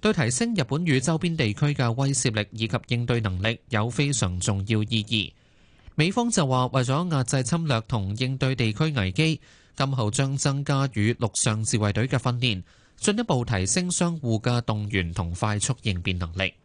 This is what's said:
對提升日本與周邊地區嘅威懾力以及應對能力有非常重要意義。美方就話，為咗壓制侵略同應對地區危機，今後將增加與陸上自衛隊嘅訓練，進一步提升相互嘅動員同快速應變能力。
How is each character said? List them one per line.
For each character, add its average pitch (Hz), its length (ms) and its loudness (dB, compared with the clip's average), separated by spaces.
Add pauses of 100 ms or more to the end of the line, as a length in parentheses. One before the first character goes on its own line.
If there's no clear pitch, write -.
對 214 120 4
提 127 160 2
升 233 240 0
日 151 120 0
本 160 200 -2
與 139 140 4
周 160 180 2
邊 165 200 0
地 113 180 0
區 147 120 2
嘅 135 260 2
威 135 200 0
懾 135 220 0
力 104 160 0
以 110 160 -4
及 117 100 -2 (120)
應 120 180 -2
對 120 140 2
能 92 200 -2
力 113 160 0 (120)
有 110 200 2
非 143 240 0
常 90 280 -2
重 98 260 0
要 107 160 2
意 107 220 -2
義。 107 260 -2 (640)
美 160 160 2
方 240 180 0
就 190 200 2
話， 127 180 2
為 131 160 0
咗 151 300 0
壓 135 100 2
制 131 220 0
侵 165 240 -2
略 117 140 2
同 101 340 -2
應 127 200 -2
對 131 200 0
地 113 160 2
區 151 140 0
危 110 260 0
機， 156 280 2 (360)
今 139 160 2
後 117 180 0
將 139 260 0
增 139 280 0
加 135 300 2
與 107 180 2
陸 110 180 -2 (100)
上 110 220 0
自 110 160 0
衛 104 140 2
隊 107 160 0
嘅 135 100 0
訓 123 220 -2
練， 110 240 -2 (320)
進 208 200 0
一 240 60 -2
步 135 220 0
提 95 200 0
升 180 240 0
相 170 300 -2
互 113 220 0
嘅 120 220 0
動 104 260 -2
員 90 260 -2
同 87 180 -2
快 104 280 -2
速 - 220 -2
應 90 200 -2
變 90 160 -2
能 87 180 -4
力。 95 160 0 (120)